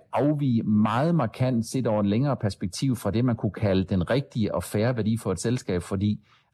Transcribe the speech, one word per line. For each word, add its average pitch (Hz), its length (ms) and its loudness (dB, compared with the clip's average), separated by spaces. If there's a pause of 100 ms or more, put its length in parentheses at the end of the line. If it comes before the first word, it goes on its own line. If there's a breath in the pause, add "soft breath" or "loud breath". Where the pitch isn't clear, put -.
(140)
afvige 139 500 2
meget 110 520 2
markant 123 500 0
set 127 220 -2
over 107 120 2
en 101 60 2
længere 127 300 2
perspektiv 117 600 -2
fra 101 160 -4
det, 117 140 2
man 120 100 2
kunne 104 160 -2
kalde 95 320 2
den 90 260 0
rigtige 113 460 -2
og - 80 -2
fair 110 280 0
værdi 110 260 0
for 104 140 -4
et 90 80 -4
selskab, 113 420 -2
fordi 104 400 -2 (320 soft breath)